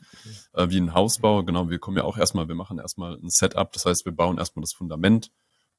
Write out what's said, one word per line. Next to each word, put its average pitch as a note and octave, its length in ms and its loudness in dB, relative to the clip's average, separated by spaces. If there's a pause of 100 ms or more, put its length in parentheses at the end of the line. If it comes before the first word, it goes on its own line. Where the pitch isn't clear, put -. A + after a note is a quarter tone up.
(540)
äh, F2+ 140 2
wie F#2 120 2
ein E2 140 0
Hausbau. G#2 500 4
Genau, F2 260 -2
wir F2 80 -4
kommen F#2+ 180 -6
ja - 60 0
auch G2+ 160 -4
erstmal, F2 300 0
wir E2+ 80 -8
machen F2 220 -10
erstmal E2+ 360 -10
ein F2 160 -12
Setup, F#2+ 420 0
das - 140 -4
heißt, F2+ 180 0
wir F2+ 60 -6
bauen E2+ 280 0
erstmal D#2+ 240 -6
das D#2+ 100 -6
Fundament F#2 580 2 (480)